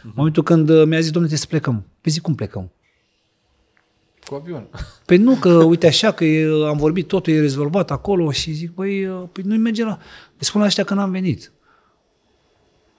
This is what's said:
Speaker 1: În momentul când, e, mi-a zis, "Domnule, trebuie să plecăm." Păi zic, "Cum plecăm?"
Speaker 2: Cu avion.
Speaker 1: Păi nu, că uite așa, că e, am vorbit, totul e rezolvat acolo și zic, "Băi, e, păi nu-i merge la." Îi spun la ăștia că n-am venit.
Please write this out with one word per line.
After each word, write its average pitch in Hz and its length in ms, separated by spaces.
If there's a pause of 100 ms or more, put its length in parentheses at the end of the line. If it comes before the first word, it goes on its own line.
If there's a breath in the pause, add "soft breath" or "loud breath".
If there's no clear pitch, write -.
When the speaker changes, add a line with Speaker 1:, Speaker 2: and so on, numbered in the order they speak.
Speaker 1:
În 113 120
momentul 151 280
când, 160 260
e, 160 40 (120)
mi-a 160 140
zis, 160 120
"Domnule, 160 240
trebuie - 20
să - 100
plecăm." 127 380 (160)
Păi 160 100
zic, 165 100
"Cum 151 140
plecăm?" 98 360 (1500)
Speaker 2:
Cu 139 100
avion. 151 320 (380 loud breath)
Speaker 1:
Păi 180 120
nu, 240 180
că 185 140
uite 170 380
așa, 196 240
că 170 140
e, 156 420
am 151 100
vorbit, 156 300
totul 175 260
e 156 60
rezolvat 147 520
acolo 165 400
și 156 200
zic, 165 220
"Băi, 196 280
e, 190 60 (240)
păi 190 120
nu-i 208 140
merge 226 260
la." 214 140 (400 loud breath)
Îi - 80
spun 208 160
la 208 60
ăștia 196 160
că 196 100
n-am 196 180
venit. 185 400 (1500)